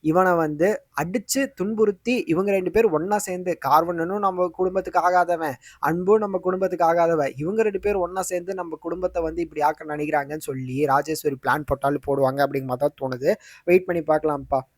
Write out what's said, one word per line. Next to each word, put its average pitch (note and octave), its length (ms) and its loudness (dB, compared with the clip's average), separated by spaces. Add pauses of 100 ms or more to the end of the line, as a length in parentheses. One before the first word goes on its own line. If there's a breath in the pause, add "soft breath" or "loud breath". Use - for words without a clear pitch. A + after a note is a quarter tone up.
இவனை F3+ 220 2 (120)
வந்து D3+ 240 0 (340)
அடிச்சு G3+ 400 -4 (160)
துன்புறுத்தி G#3+ 560 -2 (180)
இவங்க F#3+ 240 0
ரெண்டு F#3 200 -2
பேரும் G#3+ 220 2
ஒண்ணா F#3+ 280 -2
சேர்ந்து, F3+ 260 -6 (140)
கார்வண்ணனும் E3+ 600 2
நம்ம F3+ 220 0 (120)
குடும்பத்துக்கு F#3 480 0
ஆகாதவன், E3+ 480 2 (320 loud breath)
அன்பும் F#3 360 4
நம்ம F#3+ 220 -2
குடும்பத்துக்கு F#3 420 0
ஆகாதவன், E3 540 4
இவங்க G#3 260 0
ரெண்டு G3 180 -2
பேரும் G3 200 0
ஒண்ணா F#3 240 -6
சேர்ந்து F3+ 320 -4
நம்ம D#3+ 240 -8
குடும்பத்தை F3 420 -4
வந்து E3 180 -4
இப்படி D3+ 220 -6
ஆக்க D#3 240 -4
நினைக்கிறாங்கன்னு D3+ 580 -4
சொல்லி C3 280 -6 (160)
ராஜேஸ்வரி D3 500 -2
பிளான் C#3 280 -2
போட்டாலும் C#3 360 -2
போடுவாங்க C#3 380 0
அப்படிங்கிற C#3 260 -4
மாதிரி B2+ 160 -2
தான் D3 140 -6
தோணுது. C3 280 -4 (400 loud breath)
வெயிட் F3+ 200 4
பண்ணி E3+ 220 -2
பார்க்கலாம்ப்பா. C#3+ 500 -2 (160)